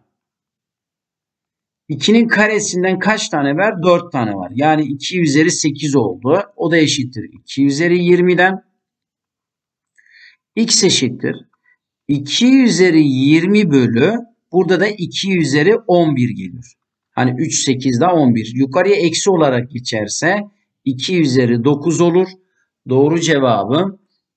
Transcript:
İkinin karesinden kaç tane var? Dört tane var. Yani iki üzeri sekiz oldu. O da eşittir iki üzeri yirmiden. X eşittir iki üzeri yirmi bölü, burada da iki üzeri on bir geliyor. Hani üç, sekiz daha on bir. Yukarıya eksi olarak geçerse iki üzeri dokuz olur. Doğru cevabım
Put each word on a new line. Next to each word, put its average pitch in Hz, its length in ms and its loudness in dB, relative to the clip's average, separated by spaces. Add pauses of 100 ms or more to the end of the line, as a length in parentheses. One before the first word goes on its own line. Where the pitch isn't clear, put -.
(1900)
İkinin 214 400 0
karesinden 196 720 0
kaç 185 300 -4
tane 143 260 -2
var? 190 280 -2
Dört 175 280 2
tane 113 220 -4
var. 95 220 -10
Yani 151 280 0
iki 147 380 -6
üzeri 156 300 2
sekiz 151 440 -4
oldu. 123 480 0 (120)
O 165 160 -4
da 170 60 2
eşittir 135 460 -2 (180)
iki - 240 -2
üzeri 170 380 0
yirmiden. 180 600 2 (1900)
X 226 280 0
eşittir 139 520 -2 (720)
iki 233 560 2
üzeri 175 400 4
yirmi 160 680 2
bölü, 131 420 2 (380)
burada 175 280 0
da 196 80 0
iki 196 500 -4
üzeri 151 380 2
on 170 400 0
bir 123 140 0
geliyor. 95 440 -14 (380)
Hani 123 300 -2
üç, - 240 -4
sekiz 127 360 -2
daha 180 120 2
on 139 220 2
bir. 110 180 -6
Yukarıya 135 420 0
eksi 165 340 0
olarak 135 420 0
geçerse 120 680 -4 (460)
iki 139 360 -2
üzeri 123 420 0
dokuz 147 380 0
olur. 175 260 2 (640)
Doğru 143 300 2
cevabım 139 800 0 (380)